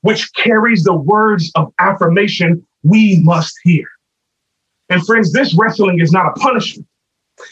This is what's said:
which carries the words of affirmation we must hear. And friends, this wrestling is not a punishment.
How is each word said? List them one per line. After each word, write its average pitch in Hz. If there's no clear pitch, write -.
which -
carries 220
the 190
words 196
of 156
affirmation 180
we 196
must 165
hear. 175
And 180
friends, 214
this 254
wrestling 185
is 160
not 190
a -
punishment. -